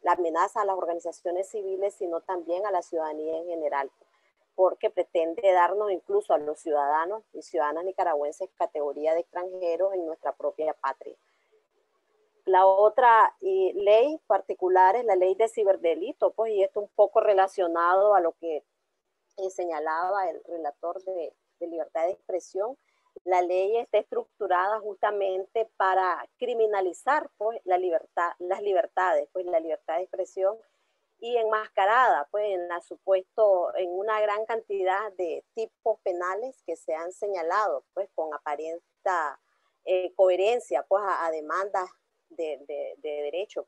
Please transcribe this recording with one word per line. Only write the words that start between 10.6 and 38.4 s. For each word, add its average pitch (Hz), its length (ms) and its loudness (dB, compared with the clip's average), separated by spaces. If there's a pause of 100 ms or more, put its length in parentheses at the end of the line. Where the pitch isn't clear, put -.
patria. 131 420 -8 (1300)
La 185 200 6
otra, 214 800 6
eh, 190 320 0
ley 220 520 4
particular 185 680 2
es 247 80 -2
la 202 120 2
ley 185 180 2
de 220 140 2
ciberdelito, 190 840 0
pues, 220 200 -2
y 196 100 2
esto 196 180 -2
un 202 80 -8
poco 214 320 4
relacionado 190 920 4
a 190 60 6
lo 165 120 0
que, 160 320 -8 (720)
eh, 190 140 -4
señalaba 175 800 -2
el 151 140 -10
relator 165 600 -8
de, 180 300 -8 (260)
de - 60 -8
libertad 165 400 -4
de 185 60 0
expresión. 190 640 -6 (460)
La 180 180 2
ley 185 340 2
está 226 220 0
estructurada 208 800 -2
justamente 202 840 -2 (100)
para 185 500 2 (120)
criminalizar, 226 1000 0
pues, 226 280 -4
la 180 120 0
libertad, 175 600 -2
las 190 240 -6
libertades, 180 680 0
pues, 185 120 -4
la 175 160 0
libertad 160 360 -6
de 180 80 -4
expresión, 190 520 -4 (640)
y 240 160 -4
enmascarada, 214 920 2
pues, 208 160 -2
en 180 220 -4
la 175 120 -6
supuesto, 190 920 0
en 175 160 -4
una 214 320 -2
gran 214 240 -2
cantidad 202 720 -2
de 160 340 -6
tipos - 480 -4
penales 202 640 -6
que 165 120 -8
se - 180 -8
han 165 180 -8
señalado, 185 800 -2
pues, 196 220 -8
con 160 180 -6
aparenta, 156 1080 -6 (460)